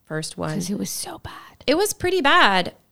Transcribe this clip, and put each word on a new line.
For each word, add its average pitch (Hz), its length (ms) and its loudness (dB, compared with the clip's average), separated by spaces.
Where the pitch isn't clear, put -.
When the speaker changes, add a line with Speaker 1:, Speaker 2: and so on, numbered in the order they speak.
Speaker 1:
first 156 320 -8
one. 160 160 -4
Speaker 2:
'Cause 185 160 -6
it 202 80 -4
was 196 120 -6
so - 280 -10
bad. - 140 -16
Speaker 1:
It 277 100 4
was 403 160 0
pretty 359 280 -2
bad. 262 540 4